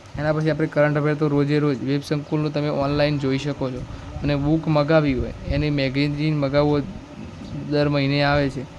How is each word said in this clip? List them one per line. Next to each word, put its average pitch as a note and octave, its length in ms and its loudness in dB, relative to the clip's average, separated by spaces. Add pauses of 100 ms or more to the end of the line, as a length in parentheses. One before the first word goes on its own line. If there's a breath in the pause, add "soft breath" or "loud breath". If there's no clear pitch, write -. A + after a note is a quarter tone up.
(180)
એના D3+ 140 0
પછી D#3 180 0
આપણે D3+ 160 0
કરંટ D3+ 300 2
અફેર D3+ 180 2
તો D3+ 140 0
રોજે C#3+ 300 2
રોજ C#3+ 260 0
વેબ C#3 180 0
સંકુલનું D3+ 500 -2
તમે D3 160 -2
ઓનલાઈન D3 500 0
જોઈ C3+ 200 0
શકો C3+ 320 -4
છો. B2+ 120 -8 (400 loud breath)
અને D3 140 0
બુક D#3 320 2
મગાવી D3+ 460 4
હોય, A#2 180 -2 (160)
એની D3 220 0
મેગેઝિન D3 680 0
મગાવવું C#3+ 340 2
હોય, D3 100 2 (880)
દર D3 180 2
મહિને C#3+ 340 2
આવે C#3+ 280 2
છે, C3+ 120 -6 (160)